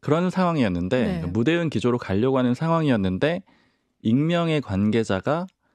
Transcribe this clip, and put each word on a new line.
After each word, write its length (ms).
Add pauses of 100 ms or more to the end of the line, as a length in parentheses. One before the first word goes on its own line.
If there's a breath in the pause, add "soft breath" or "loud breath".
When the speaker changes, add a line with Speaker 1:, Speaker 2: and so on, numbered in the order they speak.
Speaker 1:
그런 300
상황이었는데 680
Speaker 2:
네. 80
Speaker 1:
그러니까 220
무대응 420
기조로 300
가려고 400
하는 160
상황이었는데 880 (580 soft breath)
익명의 600
관계자가 840 (300)